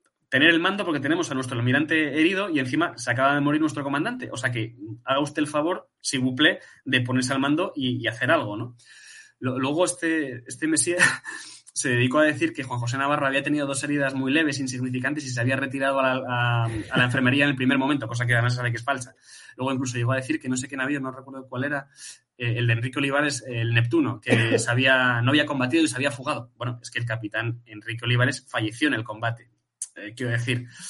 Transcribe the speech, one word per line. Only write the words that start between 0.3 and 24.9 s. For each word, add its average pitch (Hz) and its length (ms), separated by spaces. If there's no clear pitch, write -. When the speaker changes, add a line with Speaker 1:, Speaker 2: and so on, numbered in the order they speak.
Speaker 1:
el 165 100
mando 196 240
porque 156 160
tenemos 156 320
a - 20
nuestro 127 240
almirante 147 640
herido 190 280
y 151 120
encima 151 360
se - 140
acaba 135 240
de 147 60
morir 147 200
nuestro 147 220
comandante. 143 480
O - 60
sea 127 160
que 113 240
haga 135 160
usted 151 220
el 147 60
favor, 151 420
s'il 135 200
vous 127 160
plaît, 160 240
de 127 160
ponerse 127 320
al 135 80
mando 151 340
y, 127 260
y 113 60
hacer 127 240
algo", 143 260
¿no? 120 200
Lo-, 131 180
luego 147 260
este, 160 640
este - 220
Messier 170 300
<laughs> - 100
se - 180
dedicó 127 280
a 151 60
decir 160 280
que 143 100
Juan 123 160
José 120 200
Navarro 143 280
había 135 160
tenido 147 240
dos 139 180
heridas 143 280
muy 131 200
leves, 147 260
insignificantes, 127 640
y 131 60
se 120 100
había 127 160
retirado 135 440
a - 20
la, 131 260
a, 120 360
a 113 340
la 123 60
enfermería 127 400
en 143 60
el 135 60
primer 131 220
momento, 135 280
cosa 120 200
que 123 80
además 120 220
sabe 123 140
que 117 60
es 113 80
falsa. 131 300
Luego 131 160
incluso 127 240
llegó 120 160
a 131 40
decir 156 240
que 131 80
no 127 100
sé 127 100
qué 139 80
navío, 135 240
no 131 100
recuerdo 131 380
cuál 127 160
era, 143 240
eh, 120 220
el 120 80
de 117 80
Enrique 127 240
Olivares, 139 480
el 117 260
Neptuno, 117 480
que 123 100
Speaker 2:
<laughs> 113 280
Speaker 1:
se 110 120
había, 127 520